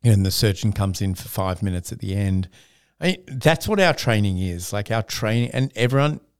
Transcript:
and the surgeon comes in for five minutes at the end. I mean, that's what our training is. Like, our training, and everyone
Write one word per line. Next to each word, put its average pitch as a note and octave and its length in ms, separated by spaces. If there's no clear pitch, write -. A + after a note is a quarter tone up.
and G#2 220
the F#2+ 60
surgeon G#2 420
comes F#2+ 300
in G2 120
for - 140
five F#2 340
minutes F2+ 300
at - 80
the G2 160
end. F#2+ 320
I E3 60
mean, F#3 200
that's D3 420
what A3 120
our E3+ 140
training G2+ 440
is. F2+ 340
Like, G2+ 180
our A2+ 120
training, A#2 500
and C3+ 240
everyone C3+ 440